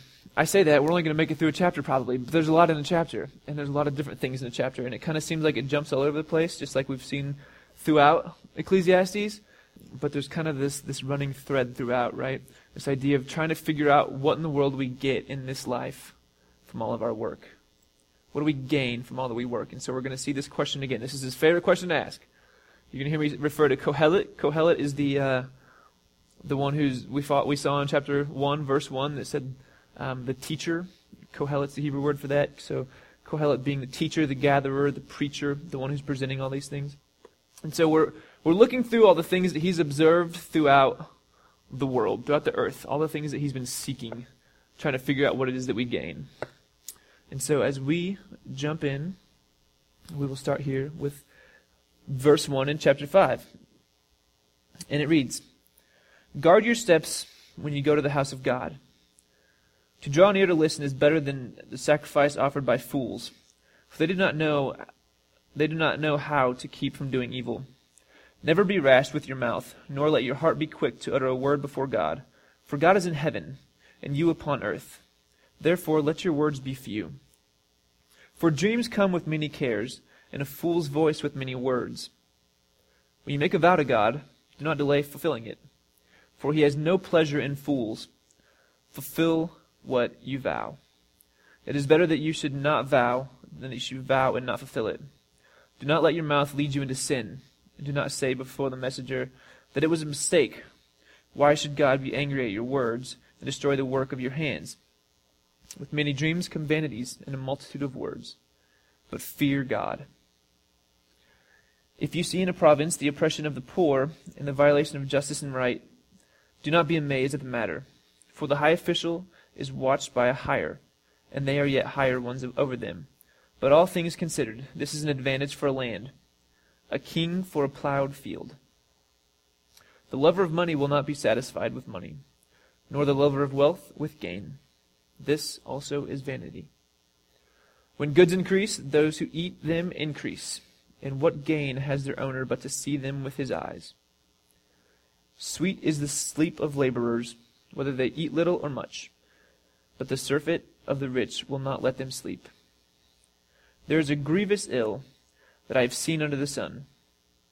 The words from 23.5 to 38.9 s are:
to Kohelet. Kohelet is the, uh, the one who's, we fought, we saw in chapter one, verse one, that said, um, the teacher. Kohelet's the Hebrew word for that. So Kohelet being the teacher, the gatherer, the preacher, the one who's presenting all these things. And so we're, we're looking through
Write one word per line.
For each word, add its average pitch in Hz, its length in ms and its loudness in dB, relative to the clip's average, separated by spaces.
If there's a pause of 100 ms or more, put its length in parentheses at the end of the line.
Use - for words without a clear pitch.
to 139 100 4
Kohelet. 156 600 2
Kohelet 156 420 2
is 143 160 -2
the, 139 240 0
uh, 131 240 0 (1000)
the 143 140 -2
one 139 160 0
who's, 135 320 0
we 127 160 -4
fought, 143 240 2
we 143 100 2
saw 143 280 0
in 143 40 -4
chapter 143 360 0
one, 143 420 -2
verse 139 240 0
one, 143 280 -4
that 117 100 -8
said, 135 260 -6 (440)
um, 127 280 -8
the 131 80 -4
teacher. 165 540 -6 (440)
Kohelet's 143 440 -2
the 143 80 -4
Hebrew 139 180 -2
word 143 180 0
for 143 100 -10
that. 143 300 0
So 131 280 -6 (360)
Kohelet 147 400 0
being 139 180 -2
the 127 40 -6
teacher, 156 400 0
the 139 80 -2
gatherer, 139 560 2
the 135 100 -4
preacher, 143 540 -4
the 147 240 -8
one 131 140 -4
who's 143 100 -4
presenting 135 400 -4
all 131 80 -4
these 139 180 -6
things. 143 300 -8 (640)
And 156 100 -8
so 165 160 4
we're, 156 260 4 (300)
we're 160 100 6
looking 247 300 6
through 233 220 6